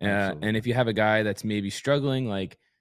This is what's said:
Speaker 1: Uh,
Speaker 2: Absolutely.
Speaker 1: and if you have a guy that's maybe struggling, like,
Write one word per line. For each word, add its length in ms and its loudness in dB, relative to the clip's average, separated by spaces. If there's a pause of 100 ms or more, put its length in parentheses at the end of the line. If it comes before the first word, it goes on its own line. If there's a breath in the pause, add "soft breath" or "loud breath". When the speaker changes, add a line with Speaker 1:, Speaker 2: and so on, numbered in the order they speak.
Speaker 1:
Uh, 40 -2
Speaker 2:
Absolutely. 420 0
Speaker 1:
and 100 2
if 100 -4
you 60 2
have 140 2
a 60 2
guy 300 4
that's 200 -4
maybe 260 -2
struggling, 580 0
like, 300 -4 (240)